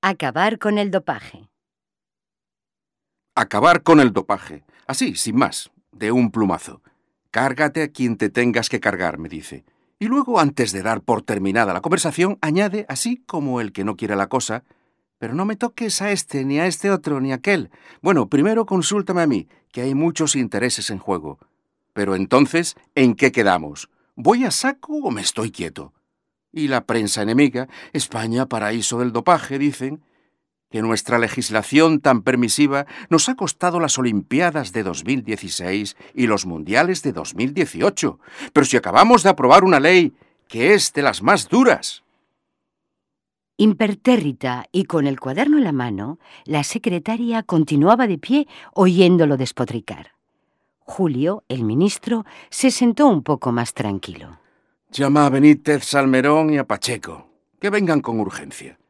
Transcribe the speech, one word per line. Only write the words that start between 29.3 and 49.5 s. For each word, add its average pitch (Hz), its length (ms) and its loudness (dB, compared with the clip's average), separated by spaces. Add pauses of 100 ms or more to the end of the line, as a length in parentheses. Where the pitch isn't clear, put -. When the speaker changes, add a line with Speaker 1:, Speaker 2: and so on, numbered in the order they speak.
Speaker 2:
dicen, 139 420 -4 (720)
que 110 100 -6
nuestra 113 380 0
legislación 131 800 0
tan 123 240 2
permisiva 135 640 0 (240)
nos 165 180 2
ha 254 60 -4
costado 180 440 -4
las 151 200 -2
Olimpiadas 127 720 -2
de 113 100 -4
dos 82 240 -6
mil 127 180 -2
dieciséis 98 720 -8 (200)
y 127 100 0
los 101 220 0
Mundiales 101 560 -2
de 139 100 -4
dos 80 220 -10
mil 131 180 -4
dieciocho. 151 640 -2 (320)
Pero 147 140 4
si 127 120 0
acabamos 185 440 6
de 185 80 4
aprobar 151 340 6
una 180 160 4
ley 165 360 4 (320)
que 123 260 2
es - 200 2
de 143 100 -2
las 117 180 0
más 147 280 2
duras. - 540 2 (1500)
Speaker 1:
Impertérrita 196 1120 0
y 180 140 -2
con 156 200 -2
el 135 140 -2
cuaderno 269 400 0
en 254 60 2
la 170 60 -2
mano, 123 460 -6 (280)
la 147 180 -2
secretaria 226 800 -4
continuaba 165 640 2
de 180 100 -2
pie 277 300 0 (260)
oyéndolo 175 640 6
despotricar. 120 760 -8 (640)